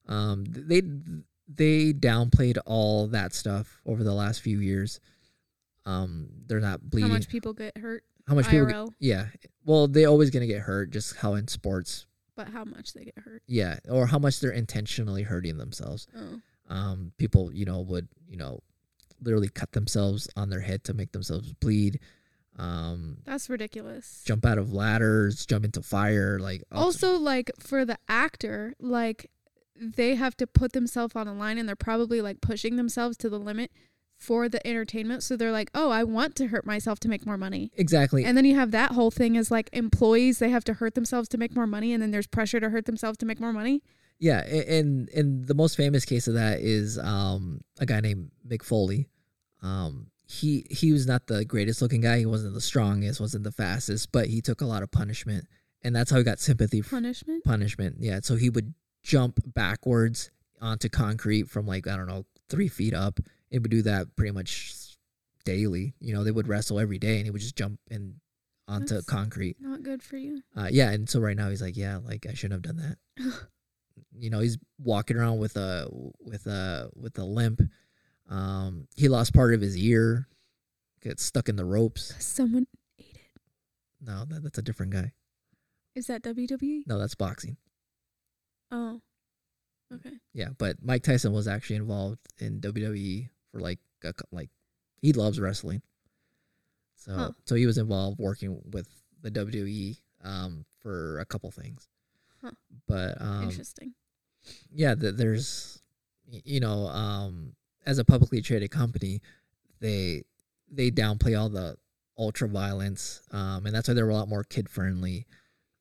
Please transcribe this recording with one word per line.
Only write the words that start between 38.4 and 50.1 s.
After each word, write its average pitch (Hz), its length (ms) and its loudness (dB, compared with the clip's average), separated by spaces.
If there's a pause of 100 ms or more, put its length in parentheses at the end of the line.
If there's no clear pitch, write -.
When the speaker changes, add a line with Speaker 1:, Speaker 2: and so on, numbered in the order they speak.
Speaker 2:
you 277 100 8
have 254 160 4
that 233 220 4
whole 233 180 6
thing 226 240 4
is, 226 160 2
like, 226 200 2
employees, 233 680 6
they 233 100 4
have 240 160 2
to 226 80 0
hurt 220 220 -2
themselves 240 340 -2
to 247 80 -2
make 233 180 -2
more 233 120 2
money, 214 260 0
and 226 80 2
then 214 80 0
there's 208 180 0
pressure 226 320 0
to 220 120 0
hurt 226 140 0
themselves 220 340 -4
to 226 80 -4
make 220 120 -4
more 226 140 -2
money. 240 300 0 (340)
Speaker 1:
Yeah, 135 300 4
a-, 156 320 2
and, 139 300 2
and 139 360 2
the 143 80 2
most 160 240 4
famous 143 280 4
case 123 220 0
of 117 60 4
that 107 280 2
is, 107 360 2
um, 95 640 -2 (180)
a 139 60 0
guy 110 140 2
named 101 320 -2 (160)
Mick 117 160 -6
Foley. 104 440 2 (540)
Um, 90 460 -4 (220)